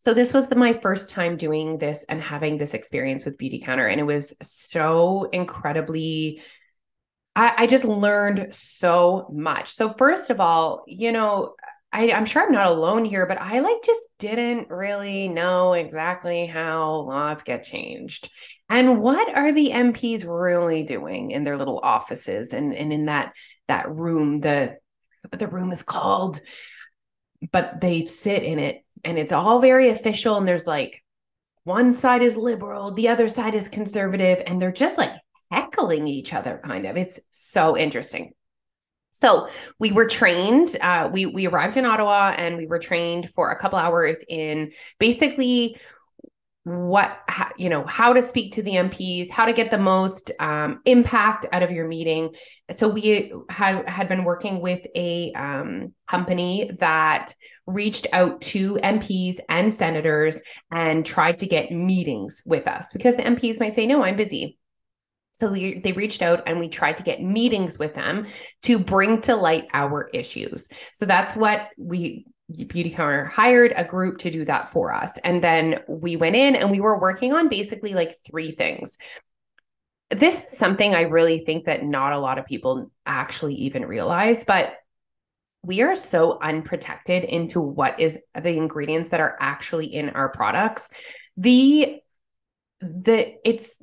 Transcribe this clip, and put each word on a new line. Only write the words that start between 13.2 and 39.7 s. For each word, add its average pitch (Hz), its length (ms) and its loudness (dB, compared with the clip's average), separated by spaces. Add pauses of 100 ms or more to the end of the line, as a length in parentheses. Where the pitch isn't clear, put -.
but 180 140 -2
I, 214 180 -2
like, 453 260 2
just 466 220 2 (140)
didn't 233 500 -4
really 196 560 -4
know 180 460 2
exactly 170 760 -2
how 160 540 -2
laws 147 420 -4
get - 220 -8
changed. - 680 -12 (380)
And 247 340 4
what 294 340 2
are 285 140 2
the 294 220 4
M 247 200 2
Ps 226 300 -6
really 170 640 0
doing 101 480 -8
in 135 100 -4
their 143 140 -4
little 135 260 -6
offices - 720 -2
and, 143 200 -4
and 151 200 -4
in 151 140 -2
that, 147 260 -2 (340)
that - 240 -4
room, 156 480 -2
the, 143 380 0 (560)
the 185 160 -6
room 180 240 -6
is 170 100 -8
called, 190 580 -2 (1080)
but 175 300 -2
they 170 240 0
sit 202 400 -2
in 156 160 -4
it - 240 -6 (200)
and 170 120 -4
it's 151 140 -2
all 190 300 4
very 254 300 8
official. 220 460 0
And 190 120 0
there's, 175 180 0
like, 147 380 -4 (580)
one 233 300 4
side 247 280 4
is 240 160 4
liberal, 208 540 -4
the 226 200 2
other 233 180 4
side 214 260 -4
is 202 140 -4
conservative, 190 760 0
and 180 160 -4
they're 185 120 0
just, 285 260 0
like, - 140 0 (400)
heckling 175 560 0
each 143 260 -6
other, - 300 -6
kind 101 200 -6
of. 95 120 -8
It's 180 240 -4 (100)
so - 460 0
interesting. - 560 -4 (800)
So 208 340 4 (320)